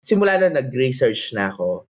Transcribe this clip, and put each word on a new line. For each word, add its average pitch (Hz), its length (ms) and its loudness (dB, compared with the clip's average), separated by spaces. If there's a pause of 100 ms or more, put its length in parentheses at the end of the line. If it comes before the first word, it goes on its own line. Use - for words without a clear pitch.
simula 196 320 2
na 185 240 2
nag-research 127 720 -2
na 98 160 -2
ako. 90 500 -6